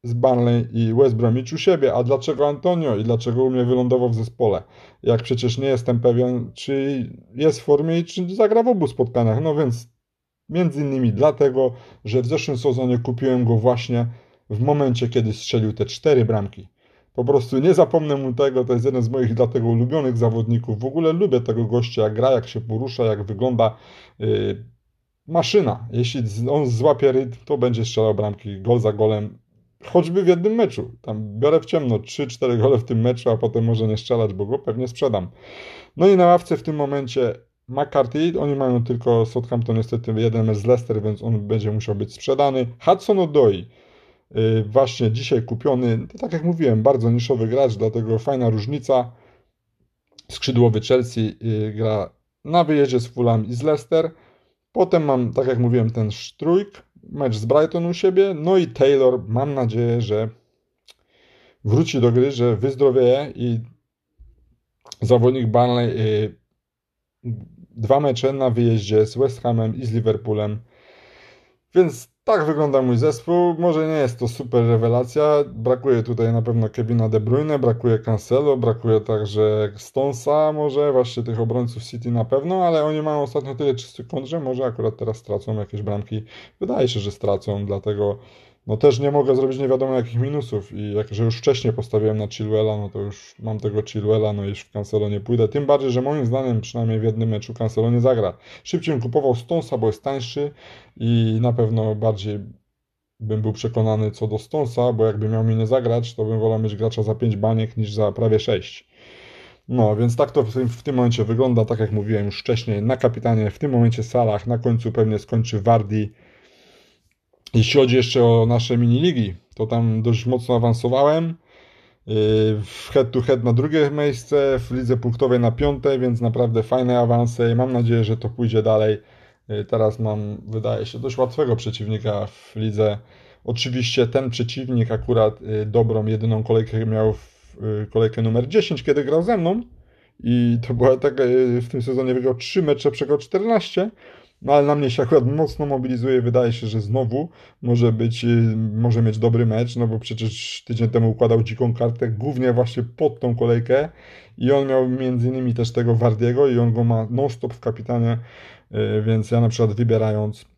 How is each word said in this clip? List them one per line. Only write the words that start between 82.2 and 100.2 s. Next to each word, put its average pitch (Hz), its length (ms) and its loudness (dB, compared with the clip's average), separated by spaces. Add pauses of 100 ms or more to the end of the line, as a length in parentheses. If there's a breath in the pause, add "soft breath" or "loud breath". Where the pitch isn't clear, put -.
pewno, 170 400 0
ale 160 180 2
oni 151 180 -2
mają 151 200 -2
ostatnio 135 340 -4
tyle 135 200 0
czystych - 320 -16
kąt, 135 200 -8
że 165 120 -6
może 131 260 -4
akurat 113 320 -4
teraz 110 200 -6
stracą 107 380 -6
jakieś 104 260 -8
bramki. 104 420 -6 (360 loud breath)
Wydaje 190 280 -2
się, 120 120 -4
że 101 120 -6
stracą, 101 540 -4
dlatego 101 540 -4 (480 soft breath)
no 107 100 -2
też 127 220 4
nie 143 120 0
mogę 139 240 2
zrobić 131 240 0
nie 139 80 -2
wiadomo 131 260 0
jakich 120 260 -2
minusów 123 520 -4
i 104 220 -8
jak, 104 200 -4
że 107 100 -2
już 117 140 0
wcześniej 117 360 0
postawiłem 110 440 -2
na 104 100 -4
Chilwella, 107 500 -2
no 101 120 -8
to 101 100 -10
już 101 400 -12
mam 110 200 -8
tego 104 220 -4
Chilwella, 107 520 -2
no 101 120 -6
i 98 40 -4
już 101 100 -8
w - 120 -20
Cancelo 104 380 -4
nie 104 100 -4
pójdę. 113 280 0
Tym 143 180 -2
bardziej, 135 260 2
że 127 100 0
moim 143 240 -2
zdaniem 123 360 -2
przynajmniej 113 380 -4
w 107 40 -4
jednym 113 260 0
meczu 110 240 -6
Cancelo 113 380 -2
nie 120 100 2
zagra. 117 360 2 (260 loud breath)
Szybciej 165 300 -4
bym 123 80 -2
kupował 123 340 2
Stonesa, 147 420 -4
bo 110 100 0
jest - 160 -4
tańszy 139 480 -6 (460 loud breath)